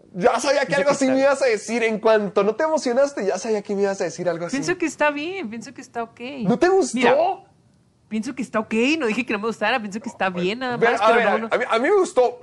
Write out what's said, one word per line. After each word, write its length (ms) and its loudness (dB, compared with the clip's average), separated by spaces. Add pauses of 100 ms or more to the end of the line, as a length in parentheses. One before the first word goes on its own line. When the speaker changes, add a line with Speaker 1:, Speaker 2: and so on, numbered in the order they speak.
(140)
Speaker 1:
Ya 260 2
sabía 220 2
que 60 -2
Speaker 2:
Pienso 140 0
Speaker 1:
algo 80 2
Speaker 2:
que 60 4
Speaker 1:
así 100 0
Speaker 2:
está 20 -
Speaker 1:
me 80 2
Speaker 2:
bien. 120 4
Speaker 1:
ibas 140 2
a 40 2
decir. 380 0
En 160 0
cuanto 440 2
no 120 0
te 80 0
emocionaste, 600 0
ya 140 0
sabía 240 -2
que 120 -4
me 60 0
ibas 180 0
a 60 -2
decir 240 -4
algo 160 -4
así. 120 -6
Speaker 2:
Pienso 200 -2
que 80 -4
está 260 0
bien, 380 -8
pienso 240 -14
que 80 -18
está 220 -10
ok. 160 -16 (240)
Speaker 1:
¿No 160 2
te 100 4
gustó? 280 2
Speaker 2:
Mira, 180 4 (920)
pienso 280 -6
que 80 -4
está 160 -4
ok, 140 -4 (260)
no 80 -2
dije 180 -2
que 80 -4
no 60 -2
me 80 -4
gustara, 320 -2
pienso 200 -10
que 100 -10
está 200 -2
bien, 300 -4
nada 180 -6
Speaker 1:
Pero, 140 2
Speaker 2:
más, 100 0
Speaker 1:
a 60 2
Speaker 2:
pero 100 6
Speaker 1:
ver, 80 2
Speaker 2:
no, 40 2
Speaker 1:
a 40 2
ver, 80 0
Speaker 2:
no. 100 -6
Speaker 1:
a 60 2
mí, 100 -2
a 120 0
mí 100 0
me 100 4
gustó 440 2